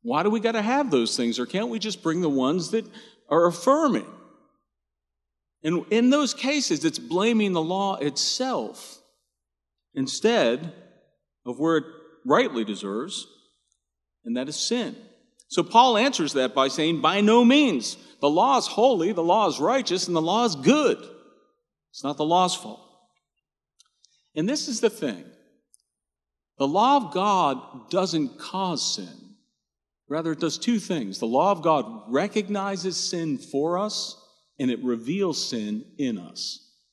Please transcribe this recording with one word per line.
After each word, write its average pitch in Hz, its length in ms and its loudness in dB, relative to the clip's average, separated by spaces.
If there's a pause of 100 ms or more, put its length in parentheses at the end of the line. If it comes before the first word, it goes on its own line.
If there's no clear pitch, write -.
Why 143 200 0
do 208 80 2
we 226 80 0
gotta 226 240 -2
have 254 300 0
those 117 240 2
things? 120 240 -2
Or 120 60 -2
can't 214 220 -4
we 226 120 -6
just 208 200 -6
bring 165 200 -2
the 165 80 0
ones 143 420 0
that 220 140 0 (440)
are 170 180 4
affirming?" 247 600 2 (1600)
And 160 260 -2
in 240 200 4
those 285 220 2
cases, 254 520 -2
it's 156 160 -2
blaming 196 520 0
the 165 100 0
law 190 340 -2
itself - 1040 -6 (960)
instead 151 760 0 (720)
of 123 140 -8
where 160 200 2
it 135 60 -2 (400)
rightly 135 380 2
deserves, 104 640 -6 (1000)
and 117 120 -4
that 131 120 -4
is 151 60 -10
sin. 226 400 -2 (540)
So 175 160 0
Paul 233 320 6
answers 214 380 0
that 127 200 0
by 135 140 4
saying, 156 320 0
"By 180 200 2
no 226 240 6
means. 233 520 4 (240)
The 143 100 2
law 233 280 4
is - 100 -2
holy, 208 420 2
the 175 140 -2
law 196 240 4
is 123 100 -2
righteous, 185 480 0
and 175 80 -2
the 160 80 2
law 202 220 2
is 202 100 0
good. 226 440 4 (920)
It's - 140 -16
not 143 120 -4
the 151 80 -2
law's 175 300 4
fault." 110 260 -12 (1600)
And 165 120 -2
this 302 200 -4
is 226 120 -6
the 220 100 4
thing. 107 340 -8 (1300)
The 139 100 0
law 226 300 4
of 190 140 -4
God 175 800 0
doesn't 165 480 -2
cause 180 560 -4
sin. 90 280 -14 (840)
Rather, 160 220 -4
it 151 80 -4
does 160 180 -2
two 240 220 0
things. 113 400 -6
The 117 80 -4
law 139 240 4
of 170 120 -2
God 120 440 0
recognizes 190 880 -2
sin 165 420 -4
for 160 380 -2
us, - 400 -6 (400)
and 127 140 -2
it 117 140 -2
reveals 139 600 -2
sin 110 400 -6 (140)
in 123 180 -2
us. - 540 -12 (220)